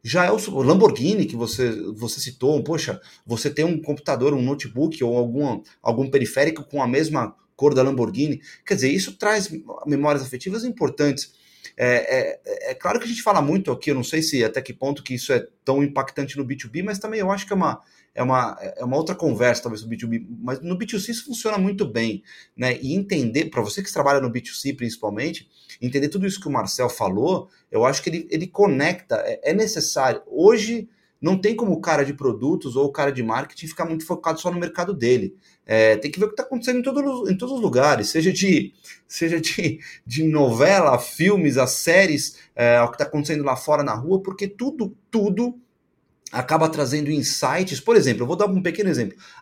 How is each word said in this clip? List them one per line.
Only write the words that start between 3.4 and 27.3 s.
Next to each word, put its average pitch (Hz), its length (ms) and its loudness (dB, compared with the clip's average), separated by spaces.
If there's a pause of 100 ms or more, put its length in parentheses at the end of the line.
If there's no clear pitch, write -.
tem 147 120 -2
um 165 160 0
computador, 143 540 0
um 131 80 0
notebook 135 640 -2
ou 120 120 0
algum, 120 460 -2 (180)
algum 131 300 0
periférico 143 540 0
com 143 180 -6
a 123 60 0
mesma 135 480 0 (200)
cor 139 200 4
da 131 80 6
Lamborghini, 131 580 0 (240)
quer 104 80 -2
dizer, 127 160 2
isso 185 260 -2
traz 208 320 0 (380)
memórias 143 380 2
afetivas 185 400 -6
importantes. - 760 -2 (380)
É, 123 600 0 (280)
é, - 40 -4
é - 20 -6
claro 208 260 -2
que 240 60 -6
a - 20 -8
gente 233 140 -8
fala 196 220 4
muito 160 280 0
aqui, 147 200 -4
eu 135 40 2
não 123 80 -2
sei 160 200 -2
se 143 200 2
até 110 160 0
que 123 140 -10
ponto 143 300 -6
que 131 100 -8
isso 123 180 -4
é 120 140 2 (180)
tão 139 200 2
impactante 139 520 -4
no 143 80 -6
B 127 120 -6
dois 117 160 -16
B, 160 100 -6
mas 202 160 -4
também 220 220 -6
eu 190 120 0
acho 196 140 -4
que - 80 -4
é - 20 0
uma, 156 260 0 (320)
é 123 100 -2
uma, 127 360 0
é 98 240 -10
uma 131 140 -2
outra 160 180 -2
conversa, 120 480 2
talvez, 110 200 -8
no 113 40 -14
B 113 80 -6
dois 113 140 -8
B, 110 160 -4 (160)
mas 127 180 -6
no 170 160 -6
B 214 100 -6
dois 202 180 -6
C 240 80 -8
isso 226 120 -8
funciona 220 360 -4
muito 196 260 0
bem, 113 380 -2 (340)
né? 127 240 0
E 131 120 -4
entender, 160 520 0
pra 131 160 -2
você 104 220 -4
que - 100 -10
trabalha 139 260 4
no 127 100 0
B 117 120 -6
dois - 180 -14
C 139 140 -4
principalmente, 120 720 -6 (340)
entender 135 280 0
tudo 196 180 -2
isso 185 140 -6
que 156 60 -8
o 147 40 -4
Marcel 120 380 -2
falou, 113 580 0 (240)